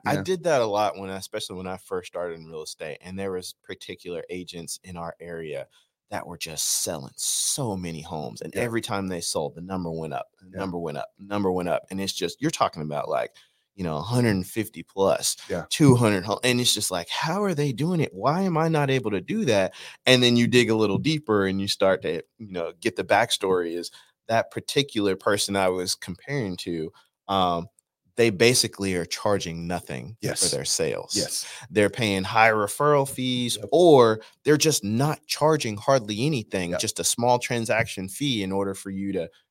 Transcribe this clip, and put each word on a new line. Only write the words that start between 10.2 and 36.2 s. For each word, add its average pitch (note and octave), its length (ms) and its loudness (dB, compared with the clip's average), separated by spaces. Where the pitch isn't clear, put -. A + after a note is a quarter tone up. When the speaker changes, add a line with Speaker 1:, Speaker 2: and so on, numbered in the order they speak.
Speaker 2:
the F#2 120 -20
Speaker 1:
Yeah. F#2 80 -12
Speaker 2:
number F2+ 180 -6
went D#2 200 -6
up, A#1 100 -8
the G2 60 -20
number G2+ 260 -2
went F2+ 200 -2
up. C#2+ 200 0
And G2 100 -6
it's F#2+ 120 -4
just, - 280 -6
you're D3+ 120 -2
talking F2+ 300 -2
about, D2 260 -6
like, B1+ 260 -2
you F#2+ 80 -10
know, D#2+ 140 -4
a D2 60 -4
hundred A#2+ 300 2
and F#2 140 0
fifty G2+ 380 -6
plus, - 500 0
Speaker 1:
Yeah. F2 220 -4
Speaker 2:
two C3+ 260 8
hundred G#2 280 2
ho-, G#2 200 -2
and B2 160 4
it's A#2+ 140 2
just G#2 180 -2
like, E2+ 160 -4
"How F3 340 -2
are F#3+ 120 -2
they C#3+ 180 0
doing D#3 280 0
it? - 140 -2
Why C3+ 280 0
am F3+ 160 0
I E3 100 2
not D3 220 2
able A#2+ 200 0
to G2 120 -2
do G3+ 240 -4
that?" G2+ 280 4
And B2+ 160 8
then A#2+ 140 6
you A#2+ 100 6
dig A#2 240 6
a A2 60 4
little G2+ 220 2
deeper A2 480 0
and F#2+ 140 0
you G2 60 -4
start F#2+ 360 2
to, E2 200 -2
you G#2 140 -16
know, F2 280 -6
get A2+ 160 -2
the - 80 -2
backstory F#2 720 0
is F2 160 -8
that A2+ 240 0
particular G#2+ 640 0
person G2+ 400 0
I F#2+ 120 2
was F#2 280 -2
comparing G2 640 -8
to, E2 340 -6
um, F2+ 380 0
they A#2 160 4
basically G#2 640 2
are E2+ 100 -2
charging E2+ 640 -2
nothing E2+ 540 -8
Speaker 1:
Yes. - 280 -2
Speaker 2:
for - 60 -2
their C#2 100 -4
sales. A#1+ 520 -2
Speaker 1:
Yes. - 280 -4
Speaker 2:
They're G#2 200 4
paying G2+ 320 0
high A2 280 6
referral C#3 580 2
fees, B2 480 -2
Speaker 1:
Yep. G#2+ 160 -10
Speaker 2:
or C3+ 480 10
they're D3+ 120 6
just D3 280 2
not A#2+ 420 -2
charging C#3+ 500 0
hardly A2 480 2